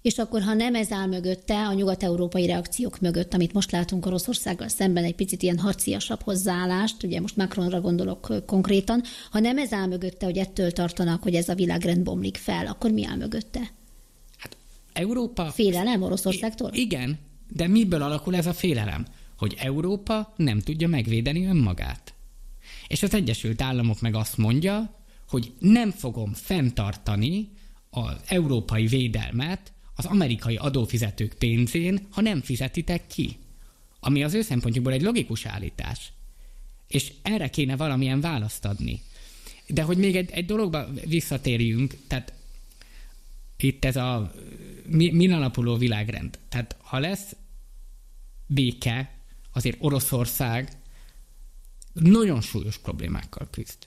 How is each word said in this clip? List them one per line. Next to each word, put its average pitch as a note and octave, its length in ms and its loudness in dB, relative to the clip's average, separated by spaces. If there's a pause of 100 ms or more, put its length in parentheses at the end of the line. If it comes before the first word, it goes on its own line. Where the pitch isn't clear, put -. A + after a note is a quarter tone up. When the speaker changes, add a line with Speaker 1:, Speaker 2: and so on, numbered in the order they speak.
Speaker 1:
És A#3 160 2
akkor, A3 240 -2
ha G#3+ 120 0
nem A#3 220 2
ez G#3+ 160 -2
áll G3 160 -2
mögötte, F#3 600 -2
a G3 60 0
nyugat-európai F3+ 720 2
reakciók F3 540 -2
mögött, F3 340 0
amit E3+ 200 2
most - 180 0
látunk F3 340 -2
Oroszországgal F3+ 640 -2
szemben, F#3 360 2
egy E3+ 120 0
picit F#3+ 280 -2
ilyen F3 160 2
harciasabb G3 640 -2
hozzáállást, F#3 840 0
ugye E3+ 180 -4
most G#3 140 -6
Macronra F#3 460 0
gondolok, F#3 480 -2
ö, G#3 160 -2
konkrétan, G3 580 4 (280)
ha G#3+ 80 2
nem A#3+ 180 4
ez C#4 160 -2
áll F#3+ 140 -2
mögötte, F3+ 380 -4
hogy F3+ 120 -2
ettől F#3 340 0
tartanak, E3+ 520 0
hogy F3 120 2
ez E3+ 140 2
a F3 60 0
világrend E3+ 480 2
bomlik F#3 340 -4
fel, F3+ 300 -4
akkor A3 240 0
mi G#3+ 140 2
áll F#3 120 -6
mögötte? A3 420 -6 (760)
Speaker 2:
Hát - 200 -18 (360)
Európa A3 520 -2
Speaker 1:
Félelem F#3+ 560 2
Oroszországtól? F#3+ 720 -2
Speaker 2:
I-, A3+ 60 0
igen, D3+ 400 -2 (300)
de E3+ 180 -2
miből F#3 340 6
alakul D3+ 340 -2
ez E3+ 100 2
a F3 80 0
félelem? A2 520 0 (320)
Hogy G#2 220 -2
Európa G3 760 -2
nem B2 240 4
tudja D#3 280 0
megvédeni C3+ 580 2
önmagát. G#2+ 680 2 (760)
És E3 140 2
az G3+ 100 2
Egyesült A#2 480 0
Államok A#2+ 400 2
meg A2+ 140 2
azt G#2+ 220 -2
mondja, F3 580 2 (340)
hogy A#2+ 300 -2
nem G#3+ 320 8
fogom A2 420 -4
fenntartani B2+ 1160 0 (400)
az C3 260 -4 (100)
európai A#2+ 640 2
védelmet B2 840 0 (220)
az - 100 -4
amerikai B2+ 500 2
adófizetők A2+ 800 0
pénzén, D3 760 2
ha - 120 0
nem G#3 200 2
fizetitek C3+ 680 -2
ki. - 300 -4 (600)
Ami C#3 240 4
az D3 100 0
ő A3 80 2
szempontjukból B2 520 0
egy C3 80 0
logikus F#3+ 440 0
állítás. - 680 -8 (760)
És - 340 -2
erre F#3 280 -2
kéne C3+ 260 0
valamilyen C3+ 460 0
választ B2+ 440 -4
adni. G#2 360 -4 (640)
De D#3 140 0
hogy F3 160 2
még F#3+ 180 4
egy, F3+ 160 -2
egy E3+ 140 -4
dologba F3+ 420 -2 (180)
visszatérjünk, B2+ 920 0 (100)
tehát - 260 -4 (1200)
itt C3+ 280 2
ez B2+ 100 2
a B2 360 -2 (540)
mi-, D#3+ 260 6
min F3 200 8
alapuló B2 460 2
világrend. A2+ 640 0 (100)
Tehát A#2+ 320 -4
ha - 180 -4
lesz F#3 360 -4 (1120)
béke, B2+ 680 0 (340)
azért A#2+ 280 -2
Oroszország B2+ 1000 0 (1120)
nagyon E3+ 480 8
súlyos G#2+ 360 -4
problémákkal - 760 -6
küzd. - 360 -12